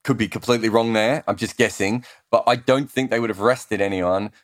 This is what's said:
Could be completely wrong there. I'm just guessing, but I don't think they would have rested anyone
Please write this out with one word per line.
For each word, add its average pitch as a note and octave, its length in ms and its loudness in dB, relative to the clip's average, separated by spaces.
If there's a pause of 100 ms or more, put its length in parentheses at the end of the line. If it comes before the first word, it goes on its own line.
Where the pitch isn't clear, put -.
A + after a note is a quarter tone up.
Could B2+ 140 0
be A2 100 0
completely A2+ 400 -2
wrong A2+ 260 2
there. A2 340 0
I'm E2 80 0
just - 200 -6
guessing, A2 480 0 (280)
but A2+ 160 4
I B2 80 4
don't C3 340 0
think C3 220 -4
they A#2 80 0
would A#2 100 -2
have F#2+ 100 -6
rested A2 420 0
anyone G2 500 0 (120)